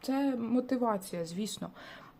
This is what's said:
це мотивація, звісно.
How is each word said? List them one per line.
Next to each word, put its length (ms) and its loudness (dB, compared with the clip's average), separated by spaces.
це 340 2
мотивація, 880 2
звісно. 460 -4